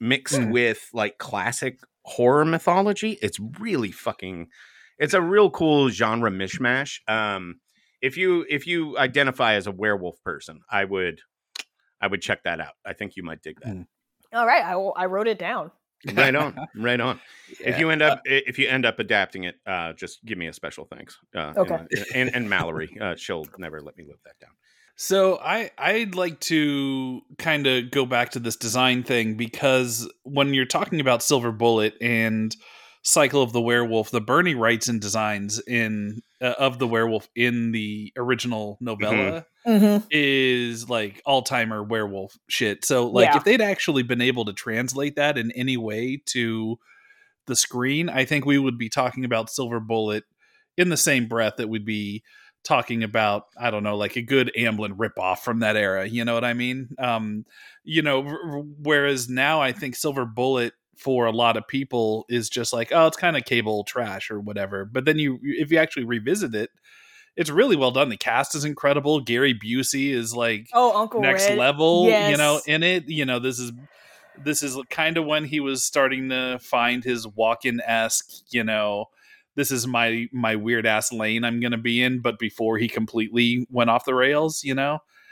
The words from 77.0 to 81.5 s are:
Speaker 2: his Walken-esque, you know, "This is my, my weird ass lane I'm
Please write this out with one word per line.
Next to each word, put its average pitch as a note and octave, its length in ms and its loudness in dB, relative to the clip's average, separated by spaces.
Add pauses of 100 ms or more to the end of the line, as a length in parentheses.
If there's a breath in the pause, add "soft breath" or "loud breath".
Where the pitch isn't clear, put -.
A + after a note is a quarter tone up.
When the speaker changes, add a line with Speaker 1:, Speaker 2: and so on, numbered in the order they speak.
Speaker 2:
his A#2+ 240 -2
Walken-esque, A2+ 1300 -2
you A#2+ 120 0
know, G#2+ 420 -2 (500 soft breath)
"This C#3+ 160 0
is B2 140 -2
my, A#2 460 0
my A#2 240 0
weird A2+ 300 0
ass A2 260 2
lane A2 320 -2
I'm A#2 160 -2